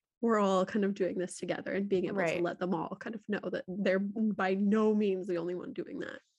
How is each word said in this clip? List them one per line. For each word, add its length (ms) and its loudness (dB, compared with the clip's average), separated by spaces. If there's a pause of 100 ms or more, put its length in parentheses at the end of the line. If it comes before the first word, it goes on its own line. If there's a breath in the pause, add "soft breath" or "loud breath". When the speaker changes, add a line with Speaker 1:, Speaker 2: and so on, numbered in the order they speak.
(200)
Speaker 1:
we're 180 4
all 280 4
kind 180 0
of 100 2
doing 220 0
this 220 -4
together," 340 -4
and 160 -2
being 180 2
able 120 -2
Speaker 2:
Right. 200 2
Speaker 1:
to 40 0
let 160 -2
them 160 -2
all 260 -4
kind 140 -8
of 140 -12
know 220 -4
that 160 -4
they're 320 0
by 560 0
no 400 4
means 320 2
the 120 -2
only 160 -4
one 180 -8
doing 280 -8
that. 200 -8 (180)